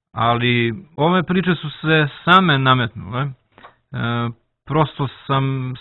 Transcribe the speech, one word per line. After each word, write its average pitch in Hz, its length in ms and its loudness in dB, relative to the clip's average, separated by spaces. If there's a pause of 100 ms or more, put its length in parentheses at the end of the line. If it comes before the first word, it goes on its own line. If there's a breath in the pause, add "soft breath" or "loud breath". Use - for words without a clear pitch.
(120)
ali 117 640 0 (220)
ove 170 280 2
priče 180 320 0
su 151 140 -10
se 156 380 0 (160)
same 170 360 4
nametnule. 123 600 0
E, 143 80 -4 (1400 soft breath)
prosto 143 420 -2 (200)
sam 135 540 -2